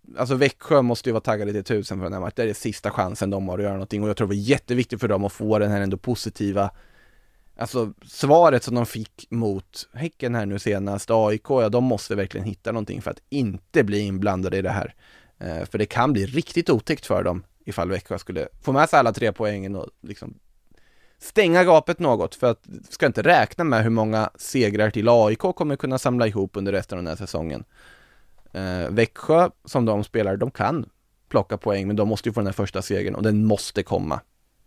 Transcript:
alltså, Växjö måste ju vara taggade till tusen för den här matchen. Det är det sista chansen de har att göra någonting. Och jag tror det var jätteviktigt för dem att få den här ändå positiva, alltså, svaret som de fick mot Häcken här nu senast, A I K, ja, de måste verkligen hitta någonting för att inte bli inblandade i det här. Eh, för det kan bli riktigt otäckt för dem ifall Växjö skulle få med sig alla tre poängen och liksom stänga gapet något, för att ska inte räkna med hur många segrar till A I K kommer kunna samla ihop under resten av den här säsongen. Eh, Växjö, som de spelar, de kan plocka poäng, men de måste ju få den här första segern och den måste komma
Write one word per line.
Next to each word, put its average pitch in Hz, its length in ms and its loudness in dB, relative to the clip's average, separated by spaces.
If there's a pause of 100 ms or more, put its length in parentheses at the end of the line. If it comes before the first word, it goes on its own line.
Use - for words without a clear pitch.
(180)
alltså, 127 180 -2
Växjö 139 460 2
måste 120 280 0
ju 117 40 0
vara 110 80 0
taggade 104 320 -2
till 101 100 -4
tusen 104 340 -4
för 92 60 -6
den 92 100 -6
här 95 60 -8
matchen. 92 160 -6
Det 120 80 -2
är 113 40 0
det 104 60 -2
sista - 380 -6
chansen 98 380 -2
de 98 180 -4
har 90 100 -4
att 101 60 -2
göra 101 100 -2
någonting. 98 300 -6
Och 107 60 -2
jag 101 80 -2
tror 104 100 0
det 101 80 -2
var 101 60 -4
jätteviktigt 123 580 0
för 120 80 -2
dem 101 180 0
att 98 80 -4
få 107 260 0
den 104 120 2
här 101 100 0
ändå 98 160 -2
positiva, 101 760 -2 (840)
alltså, 113 360 -4 (120)
svaret 147 580 4
som 117 120 -4
de 120 100 0
fick - 440 -12
mot 107 640 -6
Häcken 127 420 -6
här 110 100 -2
nu 98 140 -6
senast, 101 520 -4
A 110 220 4
I 110 40 -2
K, 131 240 0
ja, 110 80 2
de 123 140 2
måste 110 320 -2
verkligen 98 300 -4
hitta 107 260 -8
någonting 104 300 -6
för - 100 -6
att - 180 -12
inte 127 540 0
bli 101 160 2
inblandade 95 580 -2
i 98 40 0
det 92 80 -2
här. 95 240 -4 (460)
Eh, 85 260 -8
för - 120 -8
det 104 80 2
kan 131 280 0
bli 98 120 0
riktigt 160 440 -4
otäckt 147 360 0
för 95 180 0
dem 90 200 -2 (220)
ifall 90 240 -4
Växjö 92 280 -6
skulle 87 300 -8 (140)
få 143 100 -4
med 143 180 4
sig 156 100 6
alla 117 140 4
tre 110 180 -2
poängen 101 440 -4
och - 120 -10 (140)
liksom - 320 -16 (840)
stänga 180 440 4
gapet 175 360 6
något, 117 360 0
för 123 160 2
att - 160 -6 (220)
ska - 160 -2
inte 117 160 0
räkna 151 420 4
med 120 200 2
hur 113 60 2
många 110 460 0
segrar 107 540 0
till 107 200 0
A 113 220 6
I 113 40 0
K 180 180 -2
kommer 151 220 -2
kunna 131 220 -4
samla 123 300 0
ihop 101 300 -2
under 98 140 -2
resten 95 260 -4
av 90 60 -8
den 82 60 -6
här 78 60 -4
säsongen. 82 480 -8 (880)
Eh, 92 360 -4
Växjö, 117 600 2 (160)
som 123 200 0
de 104 180 2
spelar, 101 340 0
de 123 140 -2
kan 127 380 -2 (400)
plocka 104 280 0
poäng, 98 300 -2
men 104 80 0
de 104 120 2
måste 110 220 -2
ju 107 40 -6
få 117 60 -2
den 101 80 0
här 98 60 -4
första 95 280 -4
segern 98 340 -2
och 98 80 -4
den 107 220 4
måste 104 380 0
komma - 380 -4 (460)